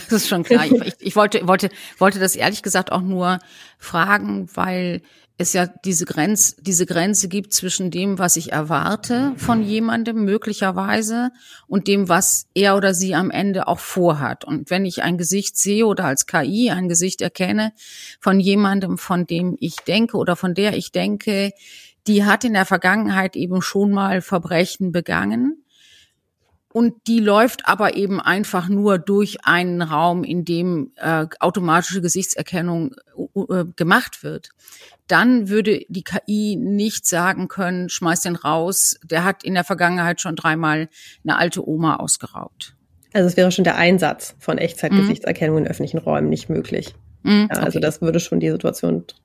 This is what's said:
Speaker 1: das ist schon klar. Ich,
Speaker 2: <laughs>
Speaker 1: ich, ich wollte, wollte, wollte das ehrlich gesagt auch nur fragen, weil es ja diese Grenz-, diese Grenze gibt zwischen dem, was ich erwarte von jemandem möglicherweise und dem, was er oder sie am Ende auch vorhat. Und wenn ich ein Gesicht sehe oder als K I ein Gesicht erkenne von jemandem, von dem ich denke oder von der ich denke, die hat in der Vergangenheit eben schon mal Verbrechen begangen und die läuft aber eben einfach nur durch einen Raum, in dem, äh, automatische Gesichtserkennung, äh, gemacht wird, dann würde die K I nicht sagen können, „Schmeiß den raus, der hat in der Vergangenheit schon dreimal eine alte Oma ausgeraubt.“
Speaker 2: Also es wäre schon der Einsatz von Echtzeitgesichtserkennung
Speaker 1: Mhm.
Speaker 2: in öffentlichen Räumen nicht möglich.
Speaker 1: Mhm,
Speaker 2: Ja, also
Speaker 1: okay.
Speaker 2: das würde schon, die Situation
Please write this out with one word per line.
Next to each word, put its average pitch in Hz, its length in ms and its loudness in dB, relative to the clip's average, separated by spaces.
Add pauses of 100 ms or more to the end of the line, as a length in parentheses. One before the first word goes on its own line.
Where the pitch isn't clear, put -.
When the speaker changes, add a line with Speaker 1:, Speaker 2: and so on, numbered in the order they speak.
Speaker 1:
das 214 140 2
ist - 60 -4
schon 180 140 0
klar. 247 220 4
Ich, - 60 4
Speaker 2:
<laughs> - 0 -
Speaker 1:
ich, 226 280 2
ich - 180 -6
wollte, 208 280 4
wollte, 185 220 4 (300)
wollte 196 220 2
das 185 180 0
ehrlich 180 260 -2
gesagt 185 300 -2
auch 185 80 0
nur 180 380 -2 (380)
fragen, 196 760 -2
weil 180 480 -4 (360)
es 175 140 -2
ja 180 160 0
diese 180 380 -4
Grenz-, 196 560 0
diese 180 240 0
Grenze 190 420 0
gibt 196 260 -6
zwischen 185 380 -2
dem, 185 280 -2
was 180 180 2
ich 165 160 -6
erwarte 208 840 -2
von 226 280 0
jemandem 226 600 -2
möglicherweise 208 1080 -2 (360)
und 196 220 0
dem, 202 180 2
was - 460 2
er 196 240 4
oder 196 160 2
sie 180 220 -2
am 180 160 0
Ende 190 360 -2
auch 165 120 0
vorhat. 151 680 0
Und 151 240 -6
wenn 190 160 0
ich - 180 -6
ein 175 140 0
Gesicht 185 400 -2
sehe 208 280 2
oder 190 200 0
als 135 200 0
K 165 180 0
I 208 280 0
ein 180 160 -2
Gesicht 175 340 0
erkenne 208 520 -2 (480)
von 190 180 4
jemandem, 196 580 2
von 180 300 -2
dem 175 320 -2
ich - 160 -6 (120)
denke 214 280 2
oder 135 220 0
von 180 160 -2
der 202 240 0
ich - 160 -6
denke, 202 580 -2 (560)
die 202 180 4
hat 208 180 4
in 240 100 2
der 190 120 4
Vergangenheit 190 680 2
eben 180 260 -2
schon 202 300 2
mal 196 300 0
Verbrechen 180 680 0
begangen 165 720 0 (1080)
und 233 220 2 (140)
die 226 120 4
läuft 214 480 2
aber 185 280 2
eben 196 240 0
einfach 180 480 0
nur 202 300 4
durch 202 480 0
einen 175 360 2
Raum, 165 420 0
in 170 200 -4
dem, 170 520 -2
äh, 160 320 -2 (120)
automatische 180 600 0
Gesichtserkennung, 170 920 -4 (400)
äh, 185 300 -2 (100)
gemacht 190 480 0
wird, 156 260 -12 (580)
dann 208 420 4
würde 208 400 0
die 175 140 -10
K - 240 -6
I 208 280 -2
nicht 202 500 -2
sagen 180 420 0
können, 180 420 -4
„Schmeiß 170 320 -2
den 175 160 -4
raus, 165 640 -2
der 160 200 0
hat 190 200 -2
in 185 100 -4
der 180 120 0
Vergangenheit 175 560 0
schon 165 140 -8
dreimal 160 540 0 (340)
eine - 140 0
alte 170 300 -2
Oma 160 300 0
ausgeraubt.“ - 800 -8 (380)
Speaker 2:
Also 185 140 6
es 175 100 -2
wäre 185 140 6
schon 180 140 2
der 170 100 2
Einsatz 175 640 2
von - 180 -4
Echtzeitgesichtserkennung 170 1000 0
Speaker 1:
Mhm. 151 80 0
Speaker 2:
in - 40 -4
öffentlichen 156 280 -4
Räumen 151 320 0
nicht 156 200 -4
möglich. - 460 -4 (280)
Speaker 1:
Mhm, 208 280 4
Speaker 2:
Ja, - 60 -2
also - 200 -2
Speaker 1:
okay. 156 40 -4
Speaker 2:
das 151 200 -2
würde 165 180 0
schon, 170 200 -2
die 160 100 0
Situation 170 540 -2 (220)